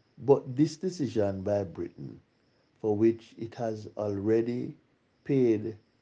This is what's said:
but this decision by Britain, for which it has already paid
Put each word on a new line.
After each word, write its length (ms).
but 300
this 200
decision 680
by 220
Britain, 540
for 180
which 400
it 180
has 400
already 800
paid 540